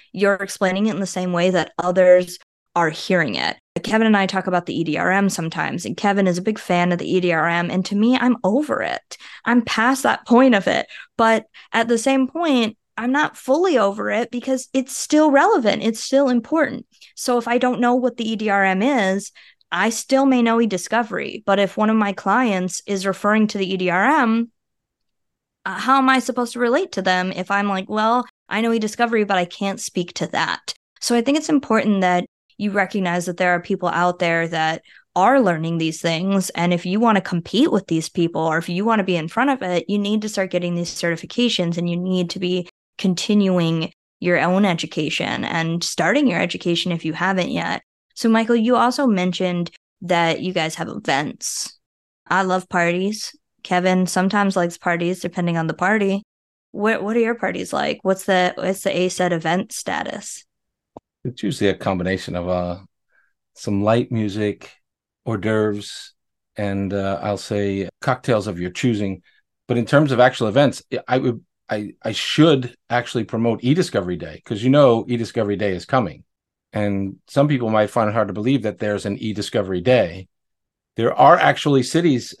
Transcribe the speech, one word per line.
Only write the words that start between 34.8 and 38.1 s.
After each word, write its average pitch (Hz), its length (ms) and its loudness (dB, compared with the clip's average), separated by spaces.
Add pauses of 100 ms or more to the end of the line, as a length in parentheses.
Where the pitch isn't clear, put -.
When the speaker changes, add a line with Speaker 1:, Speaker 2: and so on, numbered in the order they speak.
Speaker 1:
are 226 260 6
learning 170 380 0
these 160 240 -4
things. 185 480 0
And 175 220 0
if 170 120 -2
you 185 140 -2
wanna 220 220 4
compete 185 500 0
with 202 160 0
these 160 220 -2
people, 170 320 -2